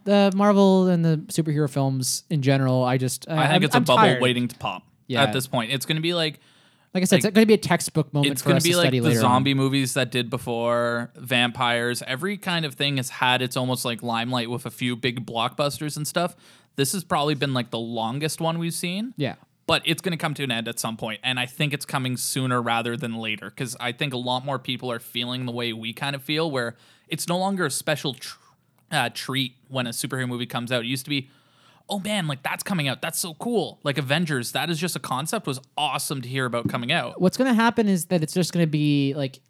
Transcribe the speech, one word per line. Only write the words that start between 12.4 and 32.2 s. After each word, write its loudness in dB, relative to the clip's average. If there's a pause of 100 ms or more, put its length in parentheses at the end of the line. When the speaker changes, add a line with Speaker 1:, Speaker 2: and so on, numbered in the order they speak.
Speaker 2:
of -6
thing 0
has -4
had 2
its -4
almost, -2
like, -4
limelight -2
with -6
a -8
few -4
big -4
blockbusters -2
and -6
stuff. -2 (420)
This 0
has -4
probably 0
been, -2
like, -2
the -4
longest -4
one -2
we've -4
seen. -6
Speaker 1:
Yeah. -2 (320)
Speaker 2:
But 0
it's 0
gonna -4
come -4
to -6
an -4
end -4
at -8
some -4
point, -8
and -4
I -2
think -4
it's -6
coming -2
sooner 0
rather 0
than -6
later, -6
'cause -8
I -4
think -4
a -2
lot -2
more -4
people -6
are -4
feeling -6
the -6
way -4
we -8
kind -6
of -10
feel, -2
where -4 (320)
it's -6
no 0
longer 0
a 0
special -4
tr-, -16 (520)
uh, 0
treat -4 (140)
when -4
a -6
superhero -4
movie -4
comes -6
out. 0
It -4
used -4
to -8
be, -2 (600)
"Oh -4
man, -2